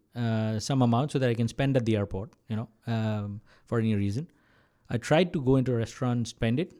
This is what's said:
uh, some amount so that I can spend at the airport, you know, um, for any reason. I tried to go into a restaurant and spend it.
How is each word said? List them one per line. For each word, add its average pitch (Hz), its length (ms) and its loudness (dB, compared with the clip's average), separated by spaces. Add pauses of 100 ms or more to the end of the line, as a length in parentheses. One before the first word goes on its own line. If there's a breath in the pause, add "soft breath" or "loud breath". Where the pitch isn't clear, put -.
(160)
uh, 110 440 -2
some 135 220 0
amount 120 300 2
so 143 80 -2
that 127 100 2
I 117 60 2
can 113 120 0
spend 135 300 0
at 117 80 2
the 110 100 2
airport, 101 380 -4 (160)
you 110 80 -4
know, 120 100 -6 (180)
um, 107 540 -4 (260 soft breath)
for 117 140 -2
any 113 160 2
reason. 101 320 -2 (600 soft breath)
I 123 80 -2
tried 170 360 2
to 165 80 -2
go 131 140 4
into 131 180 2
a 120 40 0
restaurant 120 400 -2
and 117 100 -2
spend 117 320 -2
it. 180 200 -4